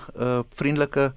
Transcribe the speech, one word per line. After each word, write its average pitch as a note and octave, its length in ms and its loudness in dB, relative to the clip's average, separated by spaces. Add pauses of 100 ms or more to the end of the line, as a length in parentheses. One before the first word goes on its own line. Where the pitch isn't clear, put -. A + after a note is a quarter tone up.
(160)
'n, - 60 -8
eh, B2 180 0 (160)
vriendelike C#3+ 600 2